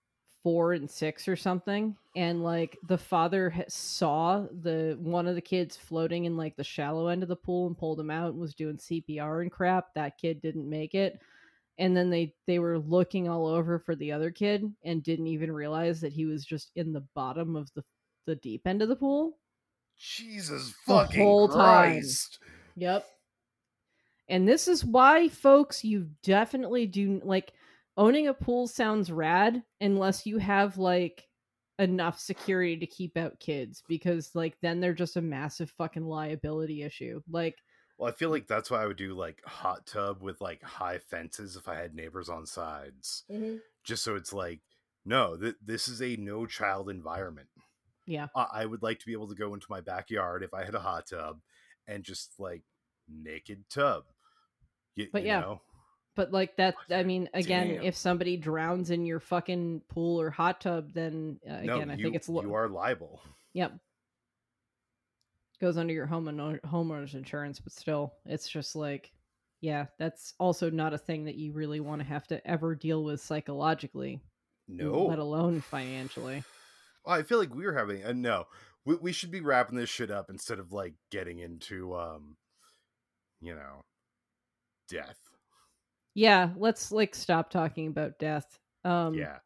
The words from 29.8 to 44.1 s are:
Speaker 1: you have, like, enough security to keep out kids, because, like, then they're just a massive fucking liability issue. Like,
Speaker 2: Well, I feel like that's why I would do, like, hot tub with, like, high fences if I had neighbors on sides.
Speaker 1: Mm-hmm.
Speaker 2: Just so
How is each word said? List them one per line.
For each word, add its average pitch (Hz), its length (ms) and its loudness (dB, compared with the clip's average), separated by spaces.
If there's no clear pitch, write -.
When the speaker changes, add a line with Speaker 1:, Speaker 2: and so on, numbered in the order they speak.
Speaker 1:
you 214 140 -2
have, 196 400 4
like, 180 480 2
enough 180 420 2
security 180 580 -2
to 160 100 -8
keep - 280 -8
out 165 240 -4
kids, 139 480 -6
because, 165 460 -2
like, 165 280 -4
then 170 180 0
they're 180 160 0
just 170 200 -2
a 175 60 -2
massive 151 560 -6
fucking 160 280 -6
liability 156 760 -6
issue. 131 480 -10
Like, 165 260 -2
Speaker 2:
Well, 120 120 -2
I - 20 -4
feel 160 180 -2
like 147 180 -2
that's 107 220 -2
why 113 140 0
I - 20 0
would 101 120 -4
do, 95 160 -6
like, 90 320 -8
hot - 420 -6
tub 101 340 -4
with, 95 200 -8
like, 87 200 -8
high 90 380 -8
fences 90 560 -12
if 92 120 -16
I 82 80 -6
had 82 200 -10
neighbors 82 340 -12
on 82 160 -10
sides. 73 840 -12
Speaker 1:
Mm-hmm. 220 260 -8
Speaker 2:
Just - 200 -6
so 110 120 -4